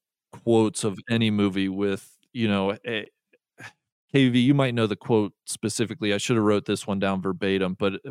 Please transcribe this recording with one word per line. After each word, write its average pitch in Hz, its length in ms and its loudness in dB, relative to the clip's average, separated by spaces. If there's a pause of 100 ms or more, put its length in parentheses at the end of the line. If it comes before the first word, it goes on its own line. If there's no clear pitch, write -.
(300)
quotes 113 540 2
of 98 120 -2 (140)
any 113 220 2
movie 98 360 0
with, 98 400 -4 (240)
you 117 140 -2
know, 101 300 0 (100)
a, 113 220 -8 (1040)
K 135 140 6
V, 123 120 2
you 127 120 4
might 135 220 2
know 113 120 0
the 101 80 0
quote 107 380 0 (140)
specifically. 104 680 -4
I 101 60 0
should 120 180 0
have 107 80 2
wrote 104 220 2
this 101 200 -4
one 98 120 -2
down 95 240 -2
verbatim, 95 560 -2
but, 98 160 -2 (160)